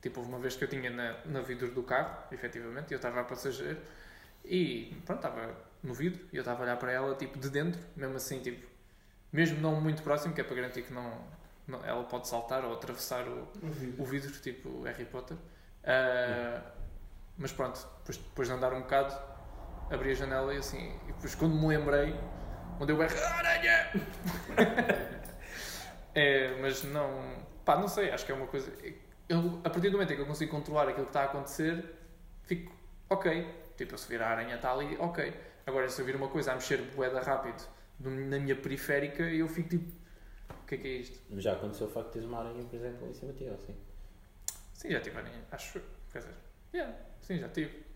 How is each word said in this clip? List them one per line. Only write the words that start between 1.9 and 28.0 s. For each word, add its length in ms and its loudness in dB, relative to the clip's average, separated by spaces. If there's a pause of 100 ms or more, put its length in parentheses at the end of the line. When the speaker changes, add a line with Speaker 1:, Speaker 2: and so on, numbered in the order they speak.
Speaker 1:
efetivamente, 600 -6
e 40 -4
eu 20 -2
estava 240 0
a 40 2
passageiro, 560 -4 (640)
e 640 0
pronto, 200 -2
estava 540 -6
no 140 -6
vidro, 380 0
e 40 -4
eu 60 -2
estava 180 0
a 40 0
olhar 120 4
para 160 0
ela, 240 2
tipo, 220 -4
de 120 -2
dentro, 300 4 (160)
mesmo 200 -2
assim, 240 -4
tipo, 260 -4 (680)
mesmo 280 6
não 200 4
muito 220 4
próximo, 320 2
que 60 0
é 40 2
para 120 -4
garantir 260 -2
que 100 -8
não, 280 -6 (480)
não, 160 -8
ela 200 0
pode 240 -4
saltar 360 0
ou 80 -2
atravessar 560 -4
o, 200 -6 (140)
Speaker 2:
O 60 -4
vidro. 340 -4
Speaker 1:
o 40 -2
vidro, 240 -2 (100)
tipo 440 -8
Harry 200 -4
Potter. 320 -8 (480)
Ah, 800 4
Speaker 3:
Hum. 60 -14 (680)
Speaker 1:
mas 140 -4
pronto, 280 -2 (180)
depois, 200 -8
depois 300 -2
de 60 2
andar 180 4
um 100 -2
bocado, 340 4 (720)
abri 200 2
a 40 6
janela 400 0
e 40 -2
assim, 380 -4 (120)
e 40 -4
depois 240 -4
quando 180 6
me 140 6
lembrei, 460 6 (640)
quando 120 2
eu 60 8
berro, 180 6 (100)
"Aranha!" 680 6
<laughs> 1300 2 (920)
É, 460 6
mas 240 2
não, 520 -2 (280)
pá, 140 10
não 100 4
sei, 220 4